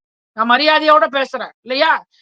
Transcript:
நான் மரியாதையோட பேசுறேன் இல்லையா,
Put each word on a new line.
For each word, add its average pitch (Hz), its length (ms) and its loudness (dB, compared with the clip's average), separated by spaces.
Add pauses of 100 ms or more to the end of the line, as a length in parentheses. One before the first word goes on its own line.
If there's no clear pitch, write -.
(360)
நான் 226 140 -2
மரியாதையோட 302 580 2
பேசுறேன் 247 440 -6 (100)
இல்லையா, 277 280 -2 (320)